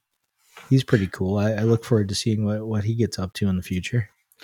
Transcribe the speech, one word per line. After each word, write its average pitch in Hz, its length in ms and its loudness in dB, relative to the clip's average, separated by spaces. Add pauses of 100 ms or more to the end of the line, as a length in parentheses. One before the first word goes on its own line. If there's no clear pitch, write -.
(680)
He's 135 160 4
pretty 98 220 2
cool. 95 300 -2
I, 104 140 2
I 104 120 -2
look 113 200 4
forward 104 240 2
to 101 80 -4
seeing 107 300 -2
what, 107 200 -2
what 107 200 -2
he 113 100 -2
gets 113 240 -2
up 92 140 -6
to 98 160 0
in 92 80 0
the 92 40 -4
future. 95 480 -4 (340)